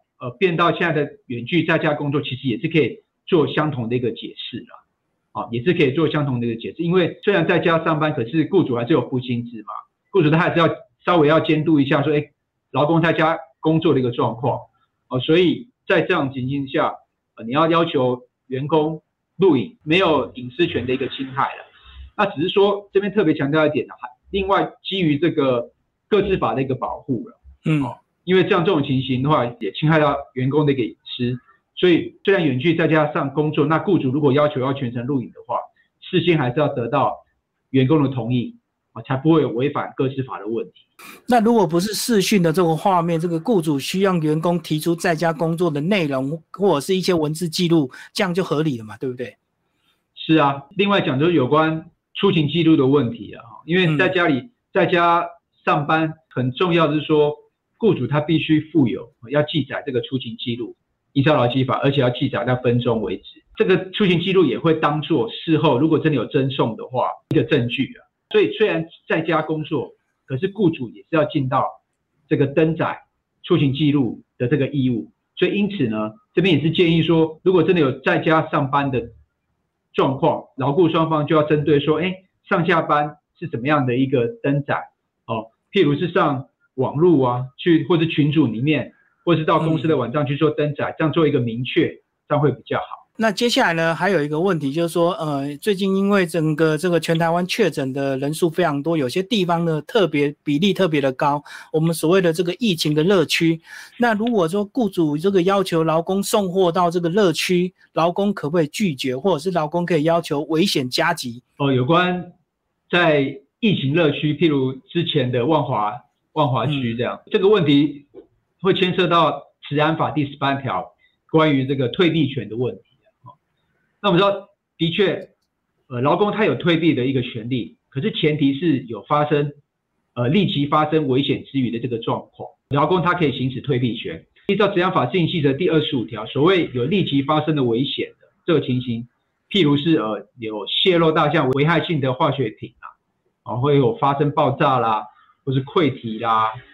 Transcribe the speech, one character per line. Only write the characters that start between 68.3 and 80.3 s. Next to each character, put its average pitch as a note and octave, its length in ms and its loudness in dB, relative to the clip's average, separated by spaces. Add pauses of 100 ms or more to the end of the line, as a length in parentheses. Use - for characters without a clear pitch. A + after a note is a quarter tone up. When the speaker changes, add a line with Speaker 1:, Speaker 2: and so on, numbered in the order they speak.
Speaker 1:
所 G#3+ 100 4
以 E3+ 160 0
虽 G#3+ 80 2
然 E3 220 -2 (200)
在 F3 140 -2
家 D#3 220 0
工 D#3 200 -6
作， C3+ 300 -6 (320)
可 C3+ 120 -6
是 F#3+ 140 -4
雇 G3+ 200 2
主 A#2 180 -10
也 - 140 -20
是 - 80 -20
要 D#3 140 2
尽 C3+ 220 -2
到 B2+ 200 0 (600)
这 D#3 80 0
个 C3+ 120 2
登 D#3+ 280 2
载 G#2 240 -4 (440)
出 F3 160 2
勤 C3+ 160 2
记 D3+ 160 2
录 C3+ 320 -2 (160)
的 B2 80 0
这 D3 100 2
个 C3 100 0
义 C3 220 -2
务。 A2+ 220 -4 (240)
所 F3+ 120 0
以 F#3+ 80 -2
因 G3+ 140 0
此 - 160 -4
呢， G#2+ 280 -4 (200)
这 F3+ 80 2
边 F3 140 2
也 C3 80 0
是 D#3+ 80 0
建 E3+ 200 2
议 E3 120 2
说， D#3+ 400 2
如 F#3 100 4
果 E3+ 80 6
真 F3+ 140 2
的 E3+ 60 2
有 B2+ 180 0
在 F3+ 180 0
家 D#3+ 300 0
上 C#3 240 -2
班 C#3 180 0
的 A#2+ 220 -4 (840)
状 C3+ 240 0
况， C#3+ 280 0 (120)